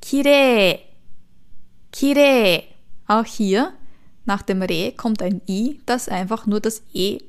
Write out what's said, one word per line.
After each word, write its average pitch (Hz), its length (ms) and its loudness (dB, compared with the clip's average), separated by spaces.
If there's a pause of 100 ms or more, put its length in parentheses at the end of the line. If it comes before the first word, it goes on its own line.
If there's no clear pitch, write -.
kirei. 269 760 4 (1120)
Kirei. 269 720 4 (440)
Auch 220 180 2
hier, 220 480 0 (520)
nach 196 160 -2
dem 190 200 -2
Re 185 300 -2
kommt 220 300 -4
ein 185 260 -4
I, 226 380 -4
das 247 240 -2
einfach 190 360 -6
nur 208 140 0
das 220 220 -4 (120)
E 208 360 -4